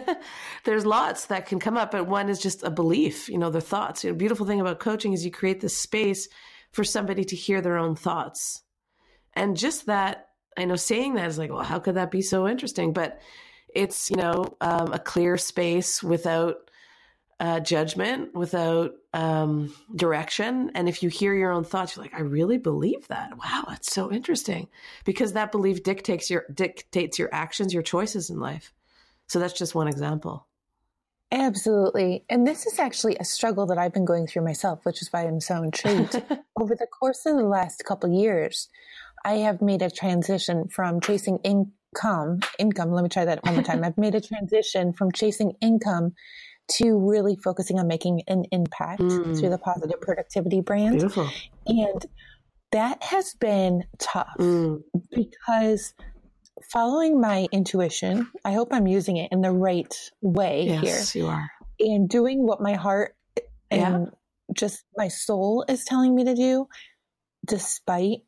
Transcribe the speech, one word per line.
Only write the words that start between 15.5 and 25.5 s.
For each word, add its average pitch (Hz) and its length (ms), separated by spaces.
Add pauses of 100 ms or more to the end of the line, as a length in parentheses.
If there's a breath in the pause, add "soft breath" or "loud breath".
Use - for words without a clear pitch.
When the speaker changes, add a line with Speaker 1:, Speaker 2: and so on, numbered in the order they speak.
Speaker 1:
without 165 680 (720 soft breath)
uh, 170 180
judgment, 165 760
without, 170 580 (200)
um, 156 600 (220)
direction. 185 800
And 175 120
if 175 160
you 175 60
hear 196 240
your 190 180
own 170 140
thoughts, 185 300
you're 156 100
like, - 80
"I 160 80
really 160 380
believe 185 500
that. - 280
Wow, - 300
that's - 240
so 190 200
interesting." 208 560 (380 loud breath)
Because 196 280
that 214 180